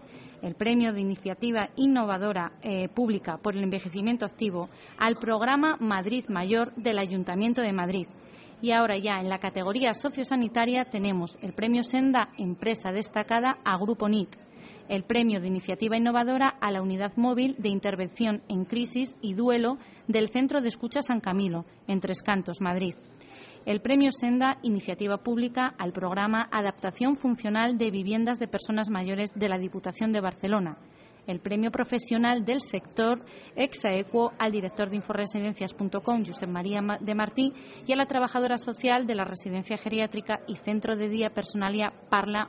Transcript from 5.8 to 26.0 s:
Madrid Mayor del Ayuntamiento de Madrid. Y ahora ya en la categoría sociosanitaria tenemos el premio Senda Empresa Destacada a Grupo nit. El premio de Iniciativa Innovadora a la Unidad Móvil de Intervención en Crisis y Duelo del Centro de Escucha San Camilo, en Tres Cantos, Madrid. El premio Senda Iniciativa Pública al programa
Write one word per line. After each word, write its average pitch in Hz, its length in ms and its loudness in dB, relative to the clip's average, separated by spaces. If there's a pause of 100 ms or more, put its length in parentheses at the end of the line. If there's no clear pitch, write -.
Madrid 214 480 0
Mayor 220 480 0
del 226 220 0
Ayuntamiento 196 640 0
de 214 140 0
Madrid. 185 320 0 (560)
Y 233 80 0
ahora 226 260 4
ya 196 240 0
en 185 80 -2
la 185 100 -2
categoría 202 540 0
sociosanitaria 240 920 0
tenemos 196 580 -2
el 185 100 -8
premio 240 300 2
Senda 262 560 2
Empresa 196 520 -2
Destacada 220 760 0
a 190 120 2
Grupo 208 320 0
nit. 208 220 2 (580)
El 196 160 -2
premio 233 360 2
de 175 60 -4
Iniciativa 190 500 -2
Innovadora 240 640 2
a 208 100 0
la 190 120 0
Unidad 190 340 -2
Móvil 247 400 2
de 220 120 -2
Intervención 202 800 0
en 185 160 0
Crisis 240 580 -2
y 202 100 -2
Duelo 240 460 2 (280)
del 214 220 2
Centro 269 320 2
de 233 80 2
Escucha 240 340 -4
San 240 180 0
Camilo, 185 440 0 (220)
en 190 140 0
Tres 185 220 -4
Cantos, 180 380 -2
Madrid. 185 340 -2 (720)
El 208 160 0
premio 277 300 4
Senda 254 520 2
Iniciativa 202 560 0
Pública 240 600 0
al 180 140 -4
programa 202 580 0